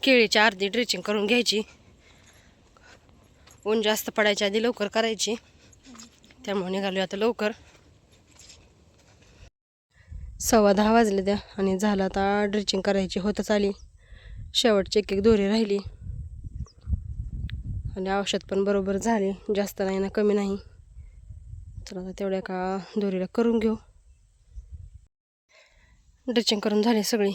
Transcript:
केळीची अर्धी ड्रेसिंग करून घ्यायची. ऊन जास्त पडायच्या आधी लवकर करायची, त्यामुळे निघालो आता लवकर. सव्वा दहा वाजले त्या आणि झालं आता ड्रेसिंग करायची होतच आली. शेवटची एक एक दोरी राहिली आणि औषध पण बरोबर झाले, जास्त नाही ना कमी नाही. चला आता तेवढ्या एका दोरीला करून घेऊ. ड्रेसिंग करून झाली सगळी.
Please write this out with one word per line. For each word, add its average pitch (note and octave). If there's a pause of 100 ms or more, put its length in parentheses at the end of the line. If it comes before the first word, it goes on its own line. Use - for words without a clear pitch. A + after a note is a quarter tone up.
केळीची A#3
अर्धी G3+
ड्रेसिंग G3+
करून G#3
घ्यायची. G#3+ (2000)
ऊन A3
जास्त G#3+
पडायच्या G#3
आधी G#3
लवकर A#3
करायची, A3+ (1080)
त्यामुळे G3
निघालो G3
आता F#3+
लवकर. G#3+ (3000)
सव्वा G#3
दहा G#3
वाजले G#3+
त्या G3+ (220)
आणि F#3+
झालं G3+
आता G3
ड्रेसिंग G3+
करायची G3
होतच G3+
आली. G3+ (840)
शेवटची G#3+
एक -
एक G3
दोरी G3+
राहिली G#3 (2250)
आणि F#3+
औषध G3
पण G3
बरोबर G3
झाले, G3+ (240)
जास्त G3+
नाही F#3+
ना G3
कमी G#3
नाही. G3+ (1300)
चला F#3+
आता F#3
तेवढ्या F#3+
एका F#3 (180)
दोरीला F#3+
करून A#3
घेऊ. A3 (2500)
ड्रेसिंग A3+
करून G#3
झाली A3
सगळी. G3+